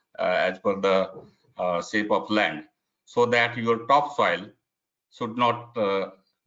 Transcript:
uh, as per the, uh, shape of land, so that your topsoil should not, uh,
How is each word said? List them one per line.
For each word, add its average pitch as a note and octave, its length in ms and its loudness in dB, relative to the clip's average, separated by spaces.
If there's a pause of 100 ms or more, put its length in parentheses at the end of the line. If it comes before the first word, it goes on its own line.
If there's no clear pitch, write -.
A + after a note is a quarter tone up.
(200)
uh, F2+ 180 0
as F#2 220 0
per G2 200 -2
the, F#2+ 300 2 (480)
uh, F2+ 240 -2
shape G#2+ 300 -2
of G2 180 0
land, G2 360 0 (400)
so D#3+ 200 2
that A#2 320 2
your A#2 300 0
topsoil A2 640 2 (600)
should A#2 280 -8
not, A#2 400 0
uh, G2 340 -2 (360)